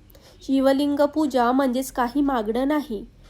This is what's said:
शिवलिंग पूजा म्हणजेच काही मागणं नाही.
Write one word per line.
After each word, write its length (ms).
शिवलिंग 540
पूजा 520
म्हणजेच 400
काही 300
मागणं 460
नाही. 380